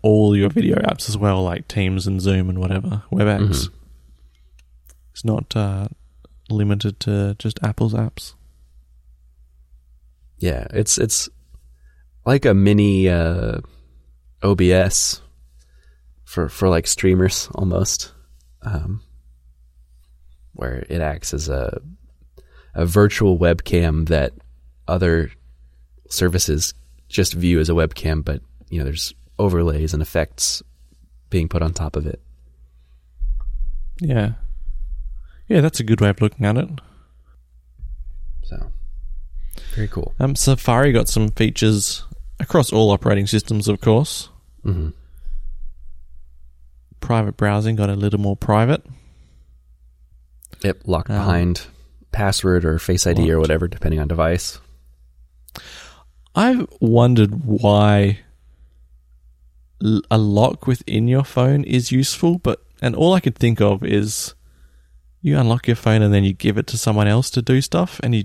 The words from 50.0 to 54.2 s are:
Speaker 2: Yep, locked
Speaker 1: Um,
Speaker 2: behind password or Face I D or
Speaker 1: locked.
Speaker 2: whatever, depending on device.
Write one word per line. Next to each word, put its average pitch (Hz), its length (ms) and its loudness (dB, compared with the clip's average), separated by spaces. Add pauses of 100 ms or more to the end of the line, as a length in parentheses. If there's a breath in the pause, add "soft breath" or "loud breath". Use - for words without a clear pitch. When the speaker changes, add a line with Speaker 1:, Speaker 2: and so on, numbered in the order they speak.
Speaker 2:
Yep, 101 220 -4
locked 87 240 -2
Speaker 1:
Um, 107 80 -2
Speaker 2:
behind 87 480 0 (460 soft breath)
password 92 540 0
or 80 120 0
Face 87 300 0
I 87 60 2
D 82 180 2
or 80 40 2
Speaker 1:
locked. 80 60 2
Speaker 2:
whatever, 80 260 0
depending 78 320 -2
on 76 80 -2
device. 82 520 -2 (1800 loud breath)